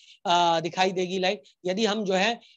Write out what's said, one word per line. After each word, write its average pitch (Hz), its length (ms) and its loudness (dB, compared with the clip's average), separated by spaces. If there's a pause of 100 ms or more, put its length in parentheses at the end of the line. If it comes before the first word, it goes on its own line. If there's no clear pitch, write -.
(260)
आ, 175 340 4
दिखाई 185 320 -2
देगी 185 280 -4
लाइट। 190 220 -2 (240)
यदि 190 200 0
हम 214 200 -2
जो 190 80 -2
है, 214 260 0 (180)